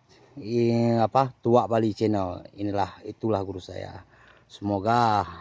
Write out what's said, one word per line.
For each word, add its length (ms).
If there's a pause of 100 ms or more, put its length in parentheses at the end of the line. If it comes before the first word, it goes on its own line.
(400)
i-, 600
apa, 400
Tuak 280
Bali 280
Channel. 480 (160)
Inilah, 480
itulah 360
guru 160
saya. 440 (440)
Semoga 760 (180)